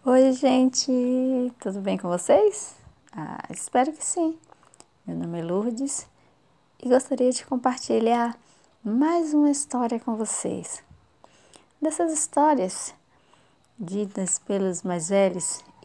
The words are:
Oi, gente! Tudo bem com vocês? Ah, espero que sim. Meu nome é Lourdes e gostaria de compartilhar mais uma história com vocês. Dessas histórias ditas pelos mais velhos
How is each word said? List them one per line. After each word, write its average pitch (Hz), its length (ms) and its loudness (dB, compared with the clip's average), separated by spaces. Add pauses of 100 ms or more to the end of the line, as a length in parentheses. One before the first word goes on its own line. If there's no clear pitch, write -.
Oi, 262 280 6
gente! 254 1300 2
Tudo 196 200 -6
bem 190 160 -2
com 185 120 -6
vocês? 381 680 2 (380)
Ah, 160 260 -12 (120)
espero 262 420 -2
que 311 120 -14
sim. 320 320 -2 (680)
Meu 170 100 -8
nome 170 220 -6
é 165 60 -6
Lourdes 220 640 -4 (760)
e 247 60 -6
gostaria 254 420 2
de - 160 -6
compartilhar 233 880 0 (460)
mais 302 500 2
uma 294 160 6
história 240 520 -2
com 233 160 -4
vocês. - 680 -8 (1000)
Dessas 320 320 0
histórias 285 800 0 (840)
ditas 190 640 -4
pelos 190 420 -2
mais 175 260 -4
velhos 190 520 0 (240)